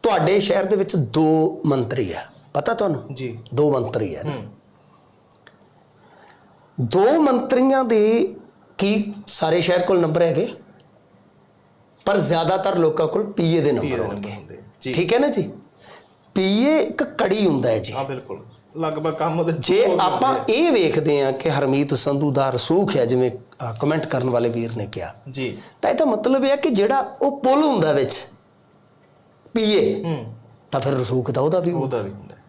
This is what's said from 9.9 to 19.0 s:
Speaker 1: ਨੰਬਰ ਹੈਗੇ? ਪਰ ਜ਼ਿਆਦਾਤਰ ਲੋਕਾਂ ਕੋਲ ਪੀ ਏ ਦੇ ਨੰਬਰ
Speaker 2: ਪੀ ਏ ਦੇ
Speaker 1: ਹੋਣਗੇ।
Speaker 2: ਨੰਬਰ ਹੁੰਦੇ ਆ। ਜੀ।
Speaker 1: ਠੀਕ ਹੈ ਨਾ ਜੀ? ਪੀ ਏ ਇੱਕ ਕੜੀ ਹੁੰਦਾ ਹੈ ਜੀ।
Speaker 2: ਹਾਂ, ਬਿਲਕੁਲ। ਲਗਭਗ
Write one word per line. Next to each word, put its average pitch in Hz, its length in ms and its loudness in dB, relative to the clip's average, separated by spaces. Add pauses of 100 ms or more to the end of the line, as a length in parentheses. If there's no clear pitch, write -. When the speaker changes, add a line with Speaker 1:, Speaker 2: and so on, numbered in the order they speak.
Speaker 1:
ਨੰਬਰ 165 200 2
ਹੈਗੇ? 165 320 0 (1500)
ਪਰ 196 120 2
ਜ਼ਿਆਦਾਤਰ 175 600 0
ਲੋਕਾਂ 160 300 2
ਕੋਲ 202 240 -2
ਪੀ 165 240 2
ਏ 160 60 4
ਦੇ 143 100 2
ਨੰਬਰ 131 100 0
Speaker 2:
ਪੀ 143 120 -2
ਏ - 20 -2
ਦੇ 113 80 -2
Speaker 1:
ਹੋਣਗੇ। 101 120 -6
Speaker 2:
ਨੰਬਰ 101 160 -10
ਹੁੰਦੇ 101 240 -16
ਆ। - 60 -20 (200)
ਜੀ। 131 120 -6
Speaker 1:
ਠੀਕ 175 200 0
ਹੈ 247 60 4
ਨਾ 285 80 2
ਜੀ? 208 240 -2 (840)
ਪੀ 196 280 2
ਏ 302 160 4
ਇੱਕ - 240 -2
ਕੜੀ 208 440 0
ਹੁੰਦਾ 127 220 2
ਹੈ 110 100 2
ਜੀ। 107 140 -8
Speaker 2:
ਹਾਂ, 135 120 -4
ਬਿਲਕੁਲ। 123 400 -12 (320)
ਲਗਭਗ 156 360 -4